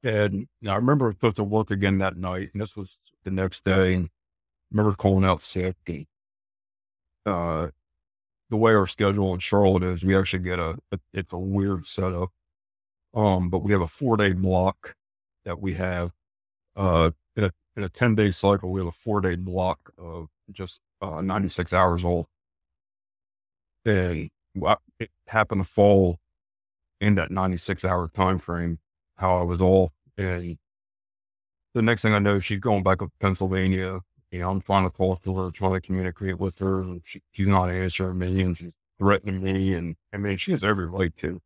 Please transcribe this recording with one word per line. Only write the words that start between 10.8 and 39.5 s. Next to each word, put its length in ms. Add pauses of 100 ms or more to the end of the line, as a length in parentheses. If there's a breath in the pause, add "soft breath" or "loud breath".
a, 80 (140)
it's 200
a 40
weird 500
setup. 420 (840)
Um, 360
but 100
we 140
have 80
a 60
four-day 460
block 640 (480)
that 160
we 140
have, 380 (640)
uh, 360 (240)
in 100
a, 60 (240)
in 80
a 60
ten-day 420
cycle, 400
we 80
have 80
a 40
four-day 440
block 640
of 320 (220)
just, 300 (200)
uh, 200
ninety-six 520
hours 300
off. 240 (1600)
And 440 (260)
wa-, 220 (220)
it 120 (160)
happened 360
to 60
fall 480 (840)
in 160
that 160
ninety-six 540
hour 220
time 320
frame, 400 (380)
how 200
I 60
was 180
off. 300 (260)
And 400 (1160)
the 60
next 200
thing 120
I 60
know, 200
she's 200
going 220
back 200
up 80
to 100
Pennsylvania. 800 (320)
You 80
know, 100
I'm 120
trying 280
to 80
talk 260
to 140
her, 140
trying 220
to 80
communicate 580
with 180
her, 240
and 220
she, 180 (100)
she's 160
not 220
answering 480
me, 240
and 160
she's 200 (200)
threatening 460
me. 300